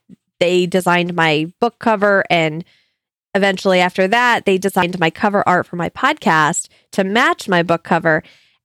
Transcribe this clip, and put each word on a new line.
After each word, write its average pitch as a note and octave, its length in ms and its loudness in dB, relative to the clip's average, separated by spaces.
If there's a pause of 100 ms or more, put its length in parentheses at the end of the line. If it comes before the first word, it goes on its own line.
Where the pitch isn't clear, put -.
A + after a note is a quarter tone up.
(400)
they F3+ 260 2
designed F3 480 0
my D#3+ 460 0
book - 180 -2
cover. G3+ 500 0
And D#3+ 380 -2 (720)
eventually F#3+ 440 0
after F3+ 280 0
that, A#3 380 0
they F#3+ 120 2
designed F#3 420 -2
my E3 120 2
cover G3+ 360 -2
art F3+ 200 0
for - 80 -12
my F3 140 -6
podcast E3+ 800 0 (260)
to G3 100 -2
match B3 440 0
my F3+ 140 2
book E3+ 220 -2
cover." E3 400 0 (420)